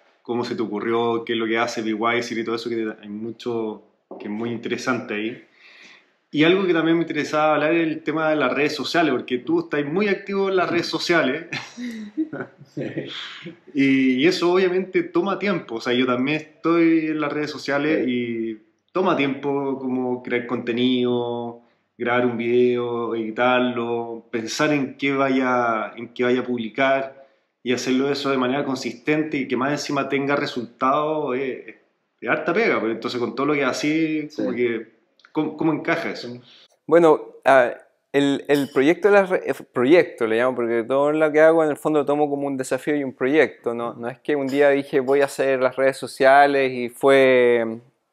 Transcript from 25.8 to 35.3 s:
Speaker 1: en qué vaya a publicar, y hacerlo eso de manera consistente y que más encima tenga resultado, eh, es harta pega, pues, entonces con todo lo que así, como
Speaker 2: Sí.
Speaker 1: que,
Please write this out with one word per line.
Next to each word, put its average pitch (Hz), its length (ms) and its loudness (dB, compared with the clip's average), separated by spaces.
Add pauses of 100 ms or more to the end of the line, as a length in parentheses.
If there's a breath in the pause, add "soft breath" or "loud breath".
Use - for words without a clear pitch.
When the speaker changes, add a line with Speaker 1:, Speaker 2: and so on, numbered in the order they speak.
Speaker 1:
en 117 180 -12
qué 123 100 -2
vaya 123 160 2
a 113 40 -4
publicar, 135 800 -4 (400 soft breath)
y 120 80 0
hacerlo 131 400 0
eso 139 180 -4
de 139 60 0
manera 131 280 0
consistente 147 760 -4
y 131 100 -4
que 123 80 -2
más 131 160 0
encima 143 360 -4
tenga 139 280 0
resultado, 147 1000 -2
eh, 123 460 -8 (400)
es 107 80 -10
harta 127 240 0
pega, 180 260 2
pues, 110 140 -2
entonces 120 260 -6
con 113 160 -4
todo 139 120 -2
lo 151 80 0
que 139 100 0
así, 156 720 -2
como - 140 -2
Speaker 2:
Sí. 113 60 -4
Speaker 1:
que, 117 360 -2 (400)